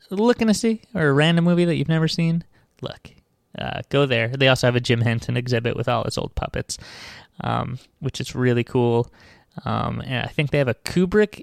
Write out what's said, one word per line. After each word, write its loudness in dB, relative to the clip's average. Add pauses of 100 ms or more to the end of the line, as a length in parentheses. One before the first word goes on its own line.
(120)
looking 2
to 6
see, -2 (120)
or 2
a 4
random 4
movie 4
that 2
you've -2
never 2
seen. 0 (380)
Look, -12 (480)
uh, -6
go 2
there. 0
They 2
also 4
have 4
a 0
Jim 2
Henson -2
exhibit -2
with -4
all 0
his -6
old -4
puppets, -6 (640)
um, -4 (200)
which -6
is -10
really 2
cool. 0 (520)
Um, -4
and -4
I -
think -2
they 2
have 2
a 0
Kubrick 0